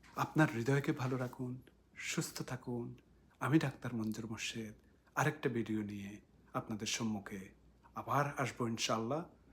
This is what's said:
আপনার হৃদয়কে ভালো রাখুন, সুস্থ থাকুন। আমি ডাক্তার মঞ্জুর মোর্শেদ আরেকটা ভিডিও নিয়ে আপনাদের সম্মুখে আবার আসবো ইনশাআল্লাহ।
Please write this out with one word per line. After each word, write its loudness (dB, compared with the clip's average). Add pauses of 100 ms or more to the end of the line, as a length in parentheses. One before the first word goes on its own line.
(160)
আপনার 6
হৃদয়কে 4
ভালো 0
রাখুন, -6 (340)
সুস্থ -4
থাকুন। -6 (440)
আমি 6
ডাক্তার -2
মঞ্জুর -2
মোর্শেদ -6 (420)
আরেকটা 2
ভিডিও 2
নিয়ে -6 (360)
আপনাদের -4
সম্মুখে -4 (460)
আবার 2 (120)
আসবো 0
ইনশাআল্লাহ। 0 (300)